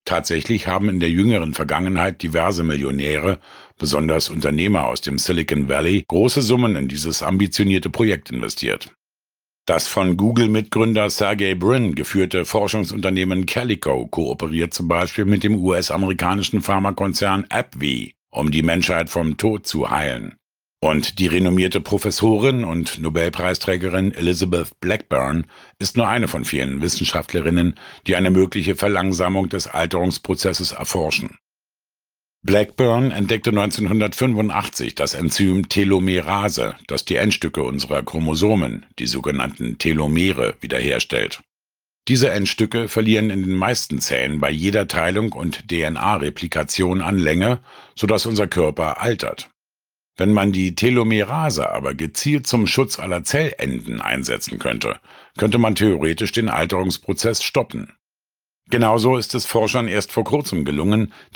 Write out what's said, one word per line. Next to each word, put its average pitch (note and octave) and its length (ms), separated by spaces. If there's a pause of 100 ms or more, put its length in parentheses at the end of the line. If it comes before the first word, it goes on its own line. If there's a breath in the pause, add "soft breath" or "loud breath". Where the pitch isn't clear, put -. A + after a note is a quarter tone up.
Tatsächlich E2+ 640
haben F#2+ 200
in F#2 120
der E2+ 100
jüngeren F2+ 420
Vergangenheit E2 680
diverse E2+ 400
Millionäre, D2+ 760 (360 loud breath)
besonders D#2 520
Unternehmer D#2 580
aus A#1 140
dem C#2+ 180
Silicon D#2 500
Valley, D#2+ 380
große A#2 360
Summen A#2 340
in C#2 100
dieses D2+ 380
ambitionierte F#2+ 680
Projekt G2+ 400
investiert. A1 640 (720)
Das E2 220
von F#2 280
Google-Mitgründer G#2+ 960
Sergey G2+ 460
Brin G2+ 400
geführte F2+ 480
Forschungsunternehmen F#2+ 1000
Calico F2 600
kooperiert E2 680
zum F2 120
Beispiel F2 380
mit G2 180
dem G#2+ 140
U-S-amerikanischen F#2 1040
Pharmakonzern G2 840
abv, C2+ 640 (180)
um D2+ 220
die D#2+ 100
Menschheit E2+ 480
vom D#2+ 260
Tod G#2+ 300
zu D2 240
heilen. B1+ 460 (420)
Und D#2 400
die F#2+ 80
renommierte F2+ 540
Professorin G#2+ 840
und E2 360
Nobelpreisträgerin F2 1120
Elizabeth F2 680
Blackburn D#2+ 680 (320 loud breath)
ist - 180
nur A#2 100
eine A2 220
von D2 160
vielen C2+ 380
Wissenschaftlerinnen, E2+ 920 (320 loud breath)
die F2+ 80
eine F#2 160
mögliche F#2 460
Verlangsamung F#2+ 720
des F2+ 180
Alterungsprozesses F2 1040
erforschen. - 680 (1040)
Blackburn A#2 680
entdeckte G#2 420
neunzehnhundertfünfundachtzig G#2 1400
das C#2+ 200
Enzym F#2 560
Telomerase, F#2 1040 (100)
das - 200
die F2 100
Endstücke D#2+ 460
unserer C#2 400
Chromosomen, D#2+ 840 (140)
die B1 80
sogenannten B1+ 720
Telomere, D#2 840
wiederherstellt. B1 800 (680)
Diese B2+ 240
Endstücke G#2+ 580
verlieren A2 420
in F#2+ 120
den F#2 140
meisten F#2+ 420
Zellen C2+ 420
bei C#2 100
jeder F#2+ 360
Teilung F#2+ 460
und - 380
D-N-A-Replikation E2 1300
an F#2+ 180
Länge, F#2 420 (360 loud breath)
sodass G#2 300
unser G#2+ 200
Körper D#2 540
altert. - 480 (680)
Wenn F#2+ 140
man G2+ 180
die F#2 240
Telomerase A2+ 960
aber C2+ 220
gezielt D#2+ 540
zum A2+ 200
Schutz - 320
aller F2 240
Zellenden C2+ 800
einsetzen A#1+ 580
könnte, A1+ 400 (380 loud breath)
könnte G#2+ 220
man A2 160
theoretisch F2+ 580
den A2+ 160
Alterungsprozess F#2 920
stoppen. - 500 (800)
Genauso A#2 480
ist - 160
es B2+ 100
Forschern A#2 440
erst G2 240
vor A2+ 120
kurzem C#3 400
gelungen, F2+ 480 (240 loud breath)